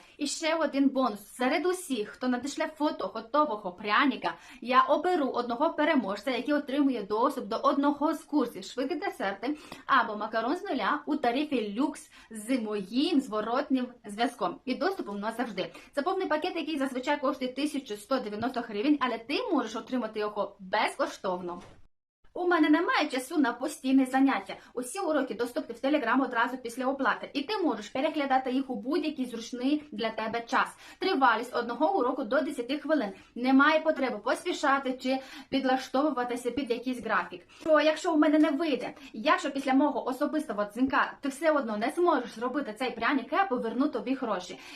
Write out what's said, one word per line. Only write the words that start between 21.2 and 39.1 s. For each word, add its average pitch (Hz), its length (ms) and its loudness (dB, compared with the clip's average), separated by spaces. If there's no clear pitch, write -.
У 359 100 -2
мене 330 220 6
немає 349 380 4
часу 262 300 -4
на 240 160 4
постійне 262 520 2
заняття. 254 500 2
Усі 254 260 -6
уроки 302 340 0
доступні 240 420 -4
в - 100 -6
Telegram 269 360 2
одразу 247 360 0
після 247 280 -6
оплати, 254 480 0
і 277 80 -2
ти 427 160 -2
можеш 240 320 -2
переглядати 269 600 0
їх 262 180 -2
у 240 60 -4
будь-який 277 500 -2
зручний 247 640 -2
для 220 180 -4
тебе 220 320 -4
час. 226 260 0
Тривалість 247 560 4
одного 240 420 0
уроку 262 260 0
до 254 180 2
десяти 269 360 -4
хвилин. 277 320 0
Немає 269 440 6
потреби 262 380 0
поспішати 269 760 0
чи 262 260 -2
підлаштовуватися 262 1000 0
під 254 200 -4
якийсь 233 320 -4
графік. 185 380 -2
Що, 311 200 6
якщо 311 320 2
у 311 40 4
мене 302 220 6
не 320 100 6
вийде? 294 440 0